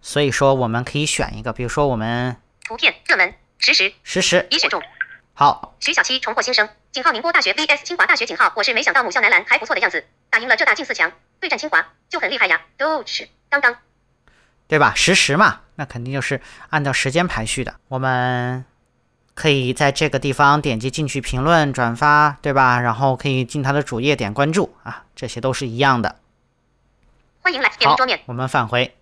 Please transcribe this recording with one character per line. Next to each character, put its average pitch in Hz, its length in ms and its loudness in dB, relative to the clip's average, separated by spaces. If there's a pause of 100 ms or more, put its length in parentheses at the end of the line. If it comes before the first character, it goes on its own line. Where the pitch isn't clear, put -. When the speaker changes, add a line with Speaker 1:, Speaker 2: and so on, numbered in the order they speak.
Speaker 1:
所 - 200 -4
以 139 100 2
说 139 240 2
我 123 120 0
们 117 160 -2
可 - 140 -8
以 151 80 -2
选 110 320 -4
一 110 60 -12
个， 117 100 -6
比 - 80 -8
如 120 80 -4
说 147 180 0
我 131 80 0
们 120 400 -2 (300)
Speaker 2:
图 220 100 -12
片、 262 180 0 (120)
热 311 100 0
门、 190 180 0 (260)
实 269 140 0
时。 196 200 0 (100)
Speaker 1:
实 - 180 -2
时。 175 300 2
Speaker 2:
已 302 60 0
选 - 120 0
中。 185 120 -4 (540)
Speaker 1:
好。 - 440 2
Speaker 2:
徐 - 140 -4
小 226 80 0
七 262 180 -2
《重 226 140 -6
获 240 80 -2
新 247 120 -2
生》， 214 140 2 (240)
井 254 120 -10
号 240 80 2
宁 226 100 -4
波 339 100 -2
大 339 100 2
学 190 120 0
V 311 120 -2
S 285 200 0
清 349 120 -8
华 190 100 2
大 339 80 4
学 - 100 -2
井 - 120 -6
号， 202 180 4
我 208 80 0
是 208 100 0
没 233 80 0
想 294 100 0
到 254 120 2
母 196 80 -2
校 254 100 -2
男 233 80 2
篮 190 180 2
还 240 120 2
不 240 80 -8
错 294 80 -2
的 185 60 -2
样 208 100 0
子， 160 140 -6 (260)
打 226 80 2
赢 240 80 -6
了 240 80 4
浙 294 100 0
大 240 80 4
进 285 100 -4
四 - 120 -6
强， 165 160 0 (280)
对 381 100 -8
战 262 100 -2
清 302 100 -6
华， - 160 0 (240)
就 330 100 -4
很 - 120 -4
厉 277 80 -6
害 247 80 2
呀， 262 140 0 (160)
都 294 280 -2
是 - 240 -10 (200)
当 285 120 0
当。 240 140 2 (920)
Speaker 1:
对 156 120 2
吧？ 139 160 4
实 - 180 2
时 - 240 2
嘛， 196 240 2 (140)
那 147 100 -8
肯 120 180 -12
定 131 100 -8
就 139 80 -4
是 - 200 -4 (280)
按 156 140 0
照 139 100 -2
时 - 180 -2
间 170 160 2
排 113 180 -4
序 127 180 -4
的。 107 120 -10 (140)
我 131 100 -4
们 127 680 -2 (720)
可 - 140 0
以 131 240 2
在 139 180 2
这 151 180 0
个 139 80 -2
地 139 140 -2
方 143 300 4
点 127 180 -2
击 123 100 -4
进 151 180 -4
去 135 120 -4
评 127 240 -4
论、 151 300 4
转 120 220 0
发， 147 460 4
对 143 120 -2
吧？ 127 260 4
然 120 140 0
后 131 220 2
可 143 120 -6
以 131 160 0
进 143 180 -6
他 131 100 -2
的 143 120 0
主 117 160 -6
页 139 160 2
点 104 180 -4
关 143 200 0
注 190 300 -2
啊， - 200 -16 (120)
这 131 120 -10
些 117 140 -10
都 131 100 -2
是 127 160 -6
一 113 100 -8
样 131 240 4
的。 104 140 -4 (1300)
Speaker 2:
欢 359 120 0
迎 269 80 -4
来 226 160 0
点 214 120 4
名 151 80 6
桌 262 80 4
面。 226 140 0
Speaker 1:
好， - 80 -16
我 123 60 -8
们 127 140 -4
返 127 180 2
回。 123 360 0